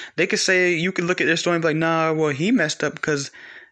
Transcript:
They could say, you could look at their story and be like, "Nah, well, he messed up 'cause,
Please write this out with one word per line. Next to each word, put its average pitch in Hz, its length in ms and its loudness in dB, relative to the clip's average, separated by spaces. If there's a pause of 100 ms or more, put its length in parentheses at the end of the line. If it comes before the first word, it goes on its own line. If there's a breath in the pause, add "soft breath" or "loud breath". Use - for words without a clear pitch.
(160 loud breath)
They 170 120 0
could 214 120 -2
say, 180 360 2
you 175 160 0
could 175 140 -2
look 180 140 0
at 165 60 0
their 156 100 2
story 170 200 0
and 165 80 0
be 165 60 2
like, 151 80 0
"Nah, 160 360 2
well, 156 160 0
he 156 220 -2
messed 160 320 0
up 151 180 -4
'cause, 143 300 -4 (400 loud breath)